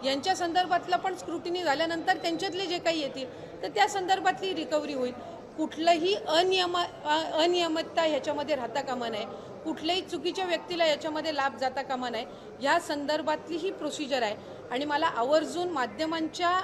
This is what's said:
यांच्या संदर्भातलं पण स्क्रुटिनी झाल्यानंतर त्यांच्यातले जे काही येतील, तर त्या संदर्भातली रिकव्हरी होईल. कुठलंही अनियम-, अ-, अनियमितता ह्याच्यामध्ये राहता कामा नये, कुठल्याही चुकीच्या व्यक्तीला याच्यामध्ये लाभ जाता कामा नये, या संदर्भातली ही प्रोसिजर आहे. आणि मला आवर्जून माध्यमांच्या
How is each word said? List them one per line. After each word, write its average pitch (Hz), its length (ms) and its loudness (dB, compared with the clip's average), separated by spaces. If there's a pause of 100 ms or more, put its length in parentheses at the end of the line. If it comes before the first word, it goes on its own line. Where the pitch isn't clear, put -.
यांच्या 277 300 2
संदर्भातलं 359 600 2
पण 370 180 0
स्क्रुटिनी 349 480 -4
झाल्यानंतर 330 540 2
त्यांच्यातले 339 480 -2
जे 349 140 -2
काही 330 220 0
येतील, - 640 -8
तर 392 40 -6
त्या 392 200 4
संदर्भातली 381 680 2
रिकव्हरी 294 380 0
होईल. 247 180 -2 (460)
कुठलंही 330 580 4
अनियम-, 359 680 2 (220)
अ-, 302 260 2
अनियमितता 330 720 2
ह्याच्यामध्ये 294 540 2
राहता 247 260 -4
कामा 247 280 -4
नये, 220 160 -4 (380)
कुठल्याही 320 380 0
चुकीच्या 359 440 -4
व्यक्तीला 330 400 0
याच्यामध्ये 311 500 0
लाभ 269 220 0
जाता 262 240 0
कामा 254 280 -4
नये, 233 160 -4 (360)
या 294 180 4
संदर्भातली 302 800 -2
ही 349 140 -2
प्रोसिजर 277 520 -2
आहे. 208 120 0 (360)
आणि 262 140 -2
मला 294 220 2
आवर्जून 311 600 2
माध्यमांच्या 320 960 0